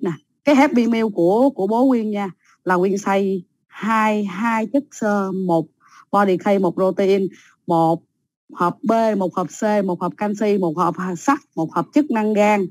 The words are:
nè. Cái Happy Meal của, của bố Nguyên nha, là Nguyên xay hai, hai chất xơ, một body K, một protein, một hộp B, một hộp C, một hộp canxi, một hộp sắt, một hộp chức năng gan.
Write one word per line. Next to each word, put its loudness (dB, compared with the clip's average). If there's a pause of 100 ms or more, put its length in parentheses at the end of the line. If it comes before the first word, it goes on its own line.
nè. -2 (320)
Cái 4
Happy 4
Meal 0
của, 2
của -2
bố 2
Nguyên 2
nha, -6 (340)
là 0
Nguyên 0
xay -2 (240)
hai, -2
hai -4
chất -2
xơ, -2
một -2 (460)
body 2
K, 0
một 0
protein, 0 (380)
một 2 (500)
hộp -2
B, 2 (260)
một -2
hộp -4 (140)
C, 0
một -4
hộp -4
canxi, -2
một -2
hộp 0 (240)
sắt, 0 (160)
một -4
hộp -4
chức 2
năng -2
gan. 2